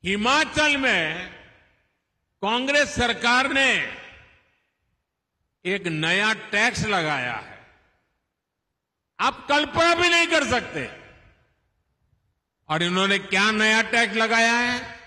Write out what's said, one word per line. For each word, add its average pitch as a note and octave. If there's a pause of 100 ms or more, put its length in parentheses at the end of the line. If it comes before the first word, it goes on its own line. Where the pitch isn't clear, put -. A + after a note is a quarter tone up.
हिमाचल C#4+
में F3+ (1080)
कांग्रेस C4
सरकार B3
ने C4+ (1900)
एक F#3+
नया F3
टैक्स G#3+
लगाया D3+
है, G#2 (1500)
आप C4
कल्पना D#4
भी F4
नहीं E4+
कर D#4+
सकते। G3 (1800)
और D#3+
इन्होंने F#3+
क्या G3
नया A3
टैक्स A3+
लगाया A3+
है? B3